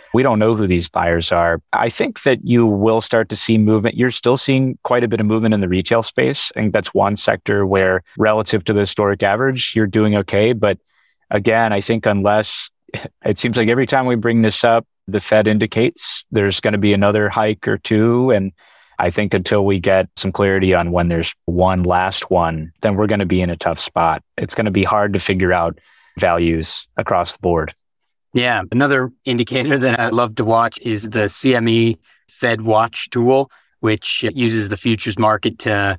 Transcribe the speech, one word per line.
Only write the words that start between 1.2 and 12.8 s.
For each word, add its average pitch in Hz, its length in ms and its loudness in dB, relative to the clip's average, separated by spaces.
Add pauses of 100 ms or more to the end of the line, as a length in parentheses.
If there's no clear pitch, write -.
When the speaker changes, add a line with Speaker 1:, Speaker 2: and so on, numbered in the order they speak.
Speaker 1:
are. 85 260 2 (140)
I 117 160 0
think - 340 -6
that 127 220 0
you 120 200 4
will 110 360 0
start 113 280 0
to 107 60 -8
see 113 220 0
movement. 107 400 2
You're 123 140 2
still 120 260 0
seeing 131 460 0
quite 123 200 0
a 113 60 0
bit 113 100 -2
of 107 60 0
movement 110 280 2
in 101 60 2
the 95 80 0
retail 92 360 0
space. 131 520 -2
I 117 60 -4
think 107 120 0
that's 107 200 -2
one 101 240 0
sector 101 480 -2
where, 95 380 2 (140)
relative 107 480 0
to 110 80 0
the 101 80 2
historic 101 400 0
average, 120 540 -2
you're 110 120 2
doing 107 280 2
okay. 104 380 2
But 101 240 0 (520)
again, 110 440 2
I 101 80 0
think 113 240 -2
unless, 104 640 0 (560)